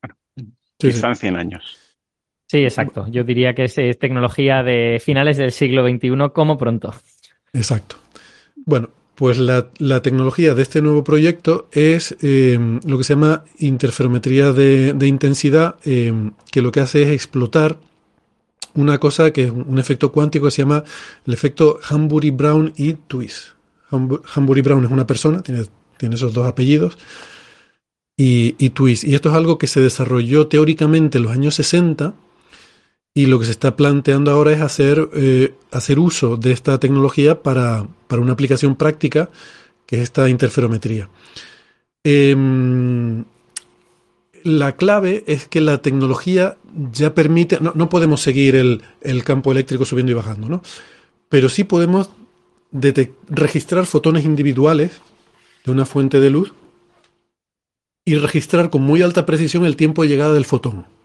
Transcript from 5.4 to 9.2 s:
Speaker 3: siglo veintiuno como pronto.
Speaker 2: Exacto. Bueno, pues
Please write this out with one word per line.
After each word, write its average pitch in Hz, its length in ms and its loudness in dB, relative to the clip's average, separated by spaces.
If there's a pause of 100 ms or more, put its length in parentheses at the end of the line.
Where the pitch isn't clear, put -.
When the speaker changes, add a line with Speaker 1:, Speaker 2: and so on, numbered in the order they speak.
Speaker 3:
siglo 131 320 0
veintiuno 127 500 -2
como 156 240 0
pronto. 117 360 -6 (600)
Speaker 2:
Exacto. 113 420 -4 (600)
Bueno, 143 340 -2 (260)
pues 123 220 0